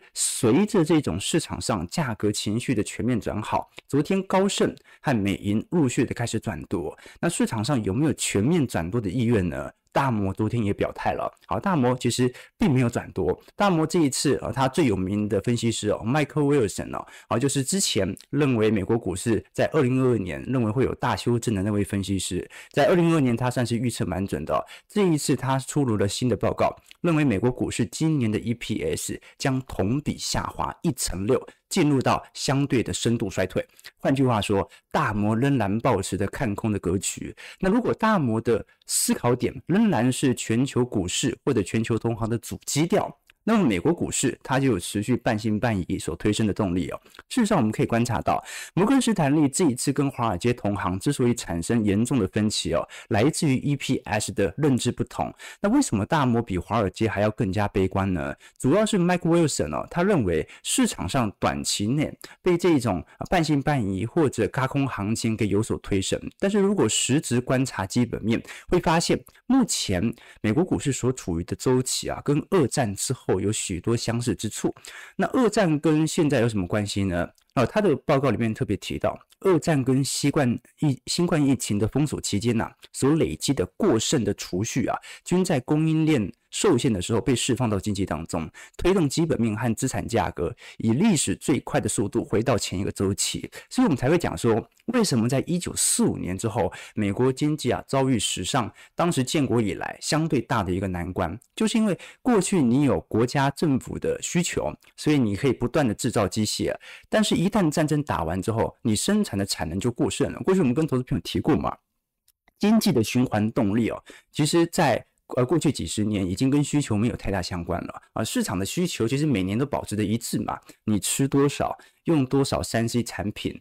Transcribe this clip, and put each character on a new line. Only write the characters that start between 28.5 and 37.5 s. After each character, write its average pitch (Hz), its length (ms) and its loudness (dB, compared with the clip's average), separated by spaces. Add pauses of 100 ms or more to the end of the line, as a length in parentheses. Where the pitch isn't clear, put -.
P - 280 -6 (140)
S - 240 -8 (160)
将 131 240 -2
同 113 400 -2
比 - 160 -4
下 - 280 -4
滑 73 360 -6
一 175 120 0
成 92 340 -4
六， 120 200 0 (220)
进 147 220 2
入 139 100 4
到 117 320 0
相 139 340 0
对 123 160 2
的 - 120 -4
深 117 240 0
度 104 100 -4
衰 95 160 -2
退。 - 180 -2 (360)
换 139 160 0
句 135 100 2
话 120 160 2
说， 98 260 0 (240)
大 143 220 -2
摩 107 240 0
仍 135 220 2
然 101 220 0
抱 113 200 2
持 98 160 -4
着 98 120 0
看 110 260 -4
空 107 180 -2
的 98 60 -2
格 90 180 0
局。 - 400 -8 (240)